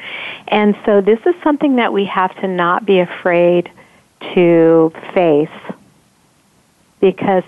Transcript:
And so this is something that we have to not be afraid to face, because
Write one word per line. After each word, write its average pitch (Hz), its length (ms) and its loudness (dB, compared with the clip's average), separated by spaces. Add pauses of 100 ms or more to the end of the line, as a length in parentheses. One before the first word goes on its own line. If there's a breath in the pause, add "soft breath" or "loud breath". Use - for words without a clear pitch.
(460 loud breath)
And 208 300 0 (100)
so 202 140 2
this 208 260 2
is 349 160 0
something 294 340 0
that 233 160 -2
we 196 120 -2
have 190 280 -4 (100)
to 196 40 -4
not 180 400 -2
be 196 140 2
afraid 175 680 0 (640 soft breath)
to 165 580 4 (200)
face, 160 360 0 (1500)
because 185 480 -2